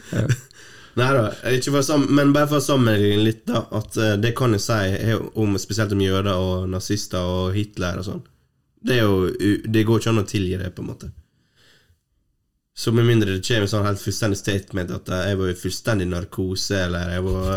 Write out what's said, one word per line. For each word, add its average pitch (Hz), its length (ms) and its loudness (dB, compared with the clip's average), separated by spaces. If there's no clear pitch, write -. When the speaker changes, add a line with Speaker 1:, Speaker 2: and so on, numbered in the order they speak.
Speaker 1:
Ja. 117 140 -2
Speaker 2:
<laughs> - 400 -10
Nei 127 120 2
da, 123 120 2
ikke 131 220 0
for 143 100 2
sam-, 143 280 2
men 143 220 6
bare 147 140 4
for 143 140 2
å - 20 -2
sammenligne 107 640 4
litt 110 220 0
da, 240 260 -2
at, - 240 -6
eh, 107 200 2
det 117 200 0
kan 123 160 2
jeg 101 80 2
si - 140 -2
er 101 440 0
om, 104 220 0
spesielt 101 360 -2
om 98 80 2
jøder 95 360 2
og 92 320 0
nazister 92 560 -4
og 92 300 -2
Hitler 95 440 -4
og 90 60 -6
sånn. 92 180 -8
Det 123 140 2
er 113 40 4
jo 95 240 4
u-, 95 380 0
det 110 220 2
går 110 120 4
ikke 110 120 0
an 110 120 4
å 95 60 -2
tilgi 92 300 -2
det, 87 160 -6
på - 80 -12
en - 100 -10
måte. - 180 -14
Så - 160 -2
med 117 120 4
mindre 110 320 4
det 95 80 -4
kommer 107 240 0
sånn 101 160 0
helt 98 160 -2
fullstendig 98 400 -2
statement 95 500 -4
at, 92 180 -10
eh, 92 200 -2
jeg 101 100 0
var 95 120 0
i 90 60 -4
fullstendig 95 520 -2
narkose, 92 800 -4
eller 87 260 -4
jeg 92 140 -2
var, 92 300 -2